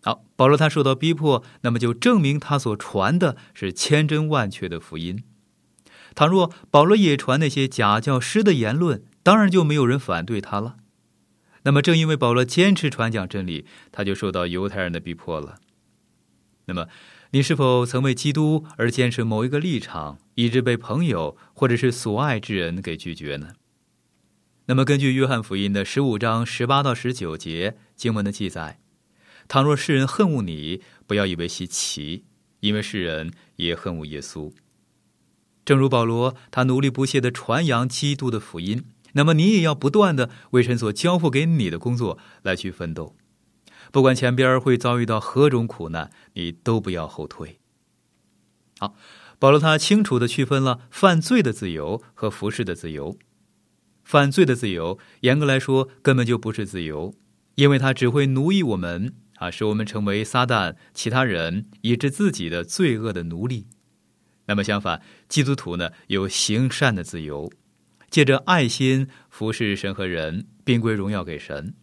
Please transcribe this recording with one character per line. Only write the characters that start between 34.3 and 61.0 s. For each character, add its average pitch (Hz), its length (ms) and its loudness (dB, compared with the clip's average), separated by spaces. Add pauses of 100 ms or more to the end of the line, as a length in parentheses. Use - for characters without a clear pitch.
正 139 140 4
如 135 100 4
保 123 160 2
罗 120 300 0 (160)
他 127 140 0
努 131 160 2
力 135 100 2
不 131 160 -2
懈 131 140 0
地 123 100 0
传 123 340 -2
扬 127 240 0
基 143 280 -2
督 135 120 -4
的 113 120 -4
福 - 180 -14
音， 104 260 -6 (280)
那 143 100 4
么 160 120 6
你 175 180 4
也 190 100 4
要 151 140 2
不 143 120 0
断 185 280 4
地 123 120 0 (220)
为 127 100 6
神 120 160 2
所 110 160 -2
交 175 240 0
付 160 140 2
给 139 160 0
你 135 240 2
的 82 80 -6
工 123 180 -4
作 113 220 -4 (240)
来 92 140 -2
去 95 120 -8
奋 85 240 -8
斗。 80 220 -12 (760)
不 139 100 4
管 131 100 6
前 127 220 0
边 131 260 4
会 127 160 2
遭 120 220 0
遇 117 80 0
到 110 140 -2
何 143 280 2
种 120 160 2
苦 82 260 -10
难， 80 200 -8 (220)
你 85 180 -6
都 113 300 -2
不 98 100 -6
要 82 160 -6
后 76 220 -12
退。 - 320 -16 (1200)
好， 101 160 -8 (420)
保 139 140 8
罗 151 80 6
他 156 180 4
清 208 240 4
楚 135 160 0
地 120 80 0
区 127 180 -2
分 135 160 0
了 127 300 -2
犯 175 300 4
罪 240 200 2
的 131 120 2
自 98 180 -6
由 80 320 -6 (100)
和 - 160 -6
服 101 220 -6
侍 117 140 -4
的 90 100 -6
自 82 160 -12
由。 76 260 -10 (840)
犯 143 300 2
罪 185 120 6
的 131 120 2
自 120 120 -4
由， 87 300 -4 (220)
严 127 180 4
格 147 80 0
来 135 140 2
说 131 280 0 (140)
根 135 140 4
本 120 100 2
就 120 100 2
不 110 160 -6
是 107 140 -8
自 92 160 -8
由， 78 320 -8 (400)
因 143 160 4
为 139 80 4
它 131 160 0
只 123 140 2
会 139 180 2
奴 135 240 0
役 196 140 2
我 110 120 -2
们， 87 380 -6 (220)
啊， 90 120 -8
使 98 180 -6
我 104 60 0
们 107 140 -2
成 104 200 -6
为 104 180 -2
撒 123 200 2
旦、 104 300 0 (180)
其 - 160 -6